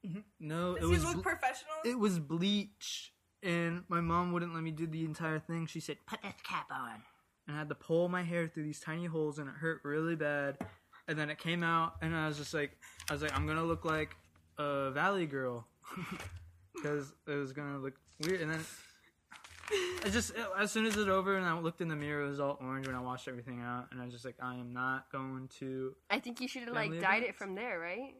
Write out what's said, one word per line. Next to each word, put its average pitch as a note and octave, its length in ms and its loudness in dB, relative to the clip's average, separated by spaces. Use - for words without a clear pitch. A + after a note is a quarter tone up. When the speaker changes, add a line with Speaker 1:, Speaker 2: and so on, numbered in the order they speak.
Speaker 1:
Mm-hmm. F#3+ 140 -4
No, E3+ 380 0
Speaker 2:
Does E3 80 2
Speaker 1:
it - 20 6
Speaker 2:
he E3+ 60 8
Speaker 1:
was E3 120 6
Speaker 2:
look F4 100 2
Speaker 1:
ble-, - 80 0
Speaker 2:
professional? C4+ 500 0
Speaker 1:
it B3 140 2
was G3+ 220 4
bleach, F3 920 0
and E3+ 460 2
my E3+ 120 2
mom E3+ 300 4
wouldn't E3+ 240 0
let E3 80 -2
me D#3+ 80 0
do D#3+ 160 -2
the D#3+ 180 -2
entire D#3 360 0
thing. E3 260 -2
She D#3+ 140 -6
said, D3+ 160 -6
"Put - 160 -6
this G3 120 -8
cap D3+ 260 -4
on." A#2 320 -6
And D3 80 -4
I - 20 -2
had D3+ 120 -4
to D3 40 -2
pull E3+ 340 4
my F3+ 140 0
hair E3+ 240 2
through D#3 160 -4
these D3+ 160 -4
tiny E3+ 280 -4
holes, D#3 340 0
and C#3 80 -6
it C#3+ 80 -10
hurt D#3+ 260 -2
really D#3 320 2
bad. D3 420 0
And D#3 100 0
then D3+ 120 0
it D3+ 80 -4
came E3+ 240 0
out, E3 400 4
and D#3+ 120 2
I D#3 140 2
was D3 80 0
just D3 160 -6
like, D3 240 0
I D3+ 60 0
was C#3+ 80 -2
like, D3 120 0
"I'm C#3 120 4
gonna D#3+ 180 2
look E3 220 2
like D#3 280 0
a C#3 320 0
Valley F3 360 2
girl." B2+ 400 -2
<laughs> - 1000 -8
'Cause D3 300 0
it D3 80 -2
was C#3 180 0
gonna C#3+ 260 -4
look C3+ 160 -4
weird, F3 220 2
and D#3 100 0
then D#3+ 80 -2
I G3+ 60 4
just, A3+ 220 2
as G#3 120 4
soon A3 160 4
as G#3+ 100 4
it - 40 2
was G3+ 80 6
over F#3+ 280 6
and F#3 100 2
I E3 120 4
looked E3 220 0
in E3+ 80 0
the D#3 80 0
mirror, D3 280 0
it C#3+ 40 0
was C#3+ 120 -2
all C#3+ 200 2
orange C3+ 260 -2
when C3 80 -2
I B2+ 60 -2
washed B2+ 260 -4
everything B2 360 -8
out, B2 280 -4
and B2+ 100 -10
I B2 40 -6
was B2 80 -8
just A#2 140 -14
like, A#2+ 140 -8
"I B2+ 160 -4
am A#2+ 180 -8
not B2+ 360 -2
going C3 380 -6
to C3 360 -4
Speaker 3:
I G3+ 100 2
think A#3+ 220 -10
you B3 60 -4
should B3 160 -6
have, A#3+ 100 -6
like, G#3+ 160 2
Speaker 1:
family E3 100 -2
Speaker 3:
dyed G3 220 4
it A3 100 -2
Speaker 1:
events." - 60 -12
Speaker 3:
from G3 160 -6
there, G#3 260 -4
right? A3 400 -6